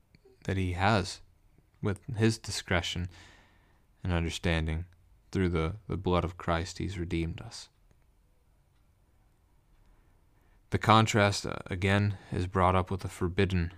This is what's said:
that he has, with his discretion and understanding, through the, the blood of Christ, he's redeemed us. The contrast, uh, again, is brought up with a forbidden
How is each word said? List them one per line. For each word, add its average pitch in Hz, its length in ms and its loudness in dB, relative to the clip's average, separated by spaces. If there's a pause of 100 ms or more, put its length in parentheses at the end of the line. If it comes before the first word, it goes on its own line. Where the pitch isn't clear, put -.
(460)
that 95 120 -2
he 90 160 0
has, 95 480 2 (600)
with 98 180 -2 (160)
his 113 240 4
discretion - 680 -2 (960)
and 92 80 -2
understanding, 82 720 0 (460)
through 92 180 2
the, 82 260 0 (120)
the 90 100 -4
blood 90 260 0
of 90 140 -6
Christ, 85 420 -4
he's 92 180 -6
redeemed 85 440 -4
us. - 280 -16 (3000)
The 98 100 -2
contrast, 107 640 4
uh, - 100 -6 (120)
again, 98 500 0 (140)
is 90 160 -2
brought 92 280 4
up 92 140 2
with 92 160 -6
a 90 40 -8
forbidden 92 680 0